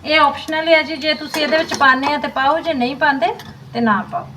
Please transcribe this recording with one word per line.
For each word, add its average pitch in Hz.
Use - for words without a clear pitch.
ਇਹ 302
ਆਪਸ਼ਨਲ 311
ਹੈ 320
ਜੀ, 302
ਜੇ 302
ਤੁਸੀਂ 302
ਇਹਦੇ 294
ਵਿੱਚ 320
ਪਾਉਂਦੇ 277
ਆ 294
ਤੇ 285
ਪਾਓ, 277
ਜੇ 320
ਨਹੀਂ 262
ਪਾਉਂਦੇ 294
ਤੇ 233
ਨਾ 214
ਪਾਓ। -